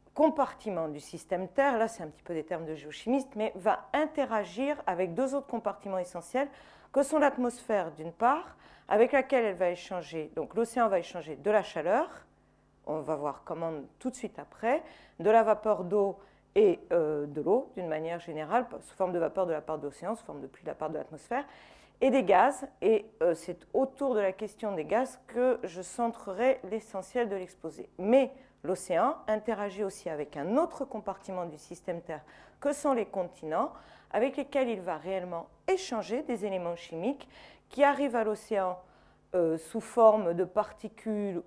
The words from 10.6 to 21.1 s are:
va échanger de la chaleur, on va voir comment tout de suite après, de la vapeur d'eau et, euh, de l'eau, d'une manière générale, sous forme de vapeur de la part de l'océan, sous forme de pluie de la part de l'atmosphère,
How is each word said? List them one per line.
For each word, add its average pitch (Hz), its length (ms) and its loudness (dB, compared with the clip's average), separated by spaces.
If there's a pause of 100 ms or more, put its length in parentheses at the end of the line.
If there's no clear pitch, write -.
va 190 140 2
échanger 160 340 -10
de 143 160 -2
la 208 140 4
chaleur, 196 420 0 (800)
on 156 140 -4
va 147 160 -2
voir 143 280 -6
comment 165 280 -6 (260)
tout 254 120 -4
de 233 40 -6
suite - 240 -10
après, 240 460 -2 (340)
de 185 120 4
la 226 120 10
vapeur 214 400 2
d'eau 196 380 0 (340)
et, 165 260 6 (120)
euh, 151 320 2
de 147 160 -6
l'eau, 196 360 2
d'une 180 120 -6
manière 160 320 -4
générale, 165 460 -2 (140)
sous - 140 -20
forme 185 180 0
de 175 60 0
vapeur 165 280 0
de 165 60 -2
la 151 100 -4
part 156 160 -6
de 143 60 -8
l'océan, 170 300 -6
sous - 120 -14
forme 147 160 -12
de 135 40 -10
pluie - 180 -20
de 156 40 -10
la 147 60 -6
part 156 160 -6
de 151 80 -6
l'atmosphère, 233 480 -6 (560)